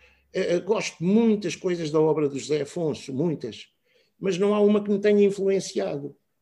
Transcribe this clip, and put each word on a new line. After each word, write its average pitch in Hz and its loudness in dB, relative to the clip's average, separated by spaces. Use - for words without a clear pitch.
Eh, - -2
eh, 170 0
gosto 185 -4
de 160 -8
muitas 208 2
coisas 170 -4
da 156 2
obra 151 2
do 135 -6
José 147 -2
Afonso, 143 -6
muitas. 131 -4
Mas 180 -4
não 202 2
há 208 2
uma 208 4
que 208 -4
me 202 0
tenha 208 4
influenciado. 190 -2